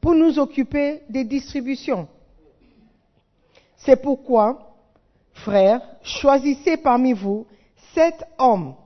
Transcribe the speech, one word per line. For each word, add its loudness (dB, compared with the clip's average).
pour 0
nous 4
occuper -4
des -4
distributions. -6
C'est 4
pourquoi, -2
frères, 0
choisissez 0
parmi 2
vous -4
sept 0
hommes 0